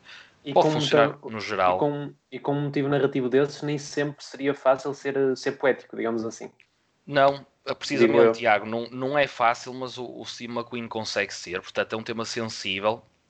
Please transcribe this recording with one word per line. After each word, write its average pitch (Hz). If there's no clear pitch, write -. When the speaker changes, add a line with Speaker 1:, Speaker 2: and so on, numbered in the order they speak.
Speaker 1:
E 143
Speaker 2:
Pode 156
Speaker 1:
como 151
Speaker 2:
funcionar 139
Speaker 1:
tem, 123
Speaker 2:
no 110
geral. 95
Speaker 1:
e -
com, 147
e 131
com -
um 143
motivo 143
narrativo 139
desses, 143
nem 147
sempre 147
seria 139
fácil 135
ser, 139
ser 135
poético, 123
digamos 113
assim. 113
Speaker 2:
Não, 139
eh, 139
precisamente, 123
Speaker 1:
Digo 117
eu. 113
Speaker 2:
Tiago, 110
não, 117
não 131
é 143
fácil, 120
mas 127
o, 123
o 117
Steve 120
McQueen 117
consegue 107
ser, 90
portanto -
é 110
um 110
tema 113
sensível. 110